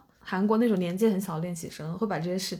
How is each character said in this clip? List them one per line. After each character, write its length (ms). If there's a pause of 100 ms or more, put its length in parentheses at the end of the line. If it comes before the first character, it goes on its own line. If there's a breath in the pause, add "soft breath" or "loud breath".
(200)
韩 260
国 140
那 80
种 100
年 180
纪 140
很 100
小 160
的 40
练 160
习 140
生， 280
会 80
把 140
这 60
些 120
事 220